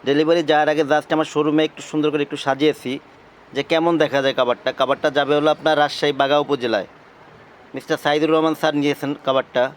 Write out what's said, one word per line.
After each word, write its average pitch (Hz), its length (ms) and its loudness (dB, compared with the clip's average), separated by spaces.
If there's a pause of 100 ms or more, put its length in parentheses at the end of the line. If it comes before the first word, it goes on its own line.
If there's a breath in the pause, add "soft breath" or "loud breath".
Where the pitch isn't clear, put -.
ডেলিভারি 156 420 2
যাওয়ার 151 220 4
আগে 151 180 0
just 151 260 0
আমার 156 180 0
শোরুমে 151 340 2
একটু - 220 -14
সুন্দর 151 220 -2
করে 147 140 -2
একটু 143 200 -10
সাজিয়েছি 135 460 -2 (640)
যে 139 160 -4
কেমন 165 220 2 (100)
দেখা 139 220 0
যায় 135 160 0
কভারটা। 123 300 0 (100)
কভারটা 135 280 0 (100)
যাবে 143 200 0
হলো 151 180 2
আপনার 156 260 0
রাজশাহী 143 380 -2
বাগা 139 240 2
উপজেলায়। 120 440 -2 (880)
মিস্টার 139 300 -4
সাইদুর 151 300 0
রহমান 160 260 2
স্যার 156 220 0
নিয়েছেন 143 280 -2 (160)
কভারটা। 131 380 0 (120)